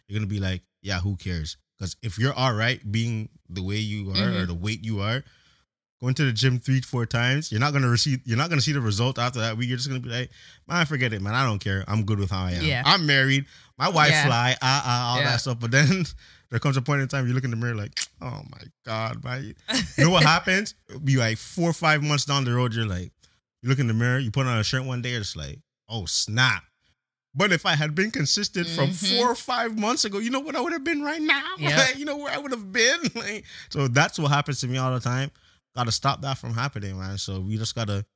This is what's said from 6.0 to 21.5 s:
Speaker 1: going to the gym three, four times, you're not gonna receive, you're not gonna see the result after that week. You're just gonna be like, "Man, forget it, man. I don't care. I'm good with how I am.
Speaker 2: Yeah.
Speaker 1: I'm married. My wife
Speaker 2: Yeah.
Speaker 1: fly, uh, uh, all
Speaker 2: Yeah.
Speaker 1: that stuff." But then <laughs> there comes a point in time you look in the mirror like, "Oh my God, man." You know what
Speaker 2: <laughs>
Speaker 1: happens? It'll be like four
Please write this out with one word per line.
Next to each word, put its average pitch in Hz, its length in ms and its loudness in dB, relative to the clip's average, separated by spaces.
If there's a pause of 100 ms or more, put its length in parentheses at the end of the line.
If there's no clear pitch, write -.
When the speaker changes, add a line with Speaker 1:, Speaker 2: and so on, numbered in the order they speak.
Speaker 1:
going 127 140 0
to 160 80 2
the 135 80 4
gym 123 260 2
three, 131 220 2
four 123 260 -2
times, 127 460 0
you're 107 80 0
not 143 140 2
gonna 135 160 4
receive, 127 360 2
you're 113 120 0
not 151 120 0
gonna 156 120 2
see 151 100 2
the 143 80 0
result 117 400 0
after 123 220 -2
that 110 160 -2
week. 123 100 -2
You're 127 100 -2
just 131 120 -4
gonna 131 100 -4
be 123 100 -10
like, 120 220 -6 (360)
"Man, 165 180 0
forget 127 260 0
it, 104 100 -4
man. 101 140 -2
I 131 100 4
don't 107 140 0
care. 98 300 -2
I'm 104 160 2
good 107 120 0
with 98 140 0
how 92 140 0
I 90 80 0
am. 90 100 -2
Speaker 2:
Yeah. 139 220 0
Speaker 1:
I'm 165 200 4
married. 135 400 4 (320)
My 147 120 2
wife 151 220 6
Speaker 2:
Yeah. 151 140 6
Speaker 1:
fly, 123 260 4 (100)
uh, 131 240 2
uh, 127 40 0
all 123 300 2
Speaker 2:
Yeah. 143 120 2
Speaker 1:
that 120 100 0
stuff." 120 180 -4
But 117 120 -2
then 151 340 6 (220)
<laughs> - 220 -20
there 117 100 0
comes 139 180 2
a 131 40 0
point 143 200 2
in 131 80 -2
time 135 180 0
you 123 60 2
look 127 100 0
in 127 80 -2
the 117 60 -2
mirror 120 180 -2
like, 104 240 -6 (220)
"Oh 120 280 -10
my - 140 -20 (220)
God, 113 400 -4
man." 123 280 -8 (440)
You 131 80 6
know 165 60 6
what 175 120 6
Speaker 2:
<laughs> - 0 -
Speaker 1:
happens? 185 500 2 (140)
It'll 123 140 -14
be 135 160 2
like 113 200 2
four - 320 -2